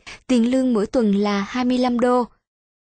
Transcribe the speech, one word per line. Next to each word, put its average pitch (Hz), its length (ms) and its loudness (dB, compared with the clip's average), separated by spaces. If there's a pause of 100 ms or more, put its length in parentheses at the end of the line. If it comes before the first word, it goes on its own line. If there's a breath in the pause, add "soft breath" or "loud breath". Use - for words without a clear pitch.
(260 loud breath)
Tiền 240 240 2
lương 254 240 0
mỗi 208 120 0
tuần 214 300 0
là 202 240 0
hai 254 240 -6
mươi 247 140 0
lăm 247 220 0
đô. 247 240 2 (640)